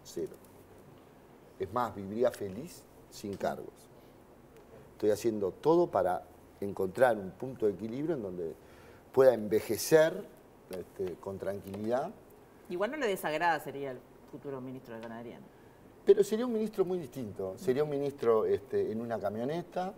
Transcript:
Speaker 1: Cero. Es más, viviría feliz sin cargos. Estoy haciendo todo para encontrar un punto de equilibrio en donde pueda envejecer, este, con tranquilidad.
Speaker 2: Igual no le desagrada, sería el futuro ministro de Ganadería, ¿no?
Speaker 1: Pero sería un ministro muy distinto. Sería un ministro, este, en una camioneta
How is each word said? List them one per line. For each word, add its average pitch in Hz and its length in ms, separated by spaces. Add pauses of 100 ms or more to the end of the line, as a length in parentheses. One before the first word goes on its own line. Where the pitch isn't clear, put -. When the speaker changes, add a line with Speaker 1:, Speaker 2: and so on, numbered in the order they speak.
Speaker 1:
Cero. - 300 (1300)
Es 92 120
más, 113 240
viviría 107 360
feliz 107 520 (260)
sin - 280
cargos. - 320 (1200)
Estoy 107 180
haciendo 104 400
todo 170 360
para 90 360 (360)
encontrar 101 580
un 95 140
punto 127 340
de 104 80
equilibrio 123 420
en 127 80
donde 90 300 (600)
pueda 131 200
envejecer, 110 880 (460)
este, 87 460
con 98 220
tranquilidad. 101 760 (580)
Speaker 2:
Igual 190 220
no 311 60
le 269 100
desagrada, 165 520
sería 139 320
el 123 80 (320)
futuro 139 300
ministro 127 340
de 113 60
Ganadería, 113 380
¿no? 67 60 (600)
Speaker 1:
Pero 196 180
sería 220 220
un 247 80
ministro 214 300
muy 180 160
distinto. 101 580
Sería 127 260
un 151 60
ministro, 135 560
este, 98 460
en 113 100
una 117 180
camioneta 156 800